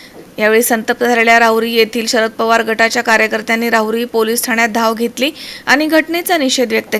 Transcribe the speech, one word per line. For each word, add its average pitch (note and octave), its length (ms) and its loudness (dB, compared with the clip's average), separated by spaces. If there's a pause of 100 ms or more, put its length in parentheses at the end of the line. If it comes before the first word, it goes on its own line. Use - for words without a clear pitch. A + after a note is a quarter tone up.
(380)
यावेळी A3 240 2
संतप्त A#3 420 -2
झालेल्या A#3 340 4
राहुरी A3+ 340 2
येथील A3+ 340 0
शरद A3+ 240 0
पवार A3+ 320 0
गटाच्या A3+ 400 0
कार्यकर्त्यांनी A3+ 680 0
राहुरी A3+ 340 0
पोलीस A3+ 400 -2
ठाण्यात A#3 240 0
धाव A3+ 260 0
घेतली A#3 360 -2 (360)
आणि D4 200 2
घटनेचा E4 500 0
निषेध B3+ 360 0
व्यक्त A3 280 -2